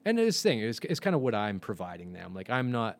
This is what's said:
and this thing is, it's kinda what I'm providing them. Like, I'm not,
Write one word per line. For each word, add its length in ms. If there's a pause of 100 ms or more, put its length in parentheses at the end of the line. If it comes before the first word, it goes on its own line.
and 140
this 240
thing 180
is, 220
it's 180
kinda 180
what 180
I'm 240
providing 520
them. 220
Like, 160
I'm 220
not, 280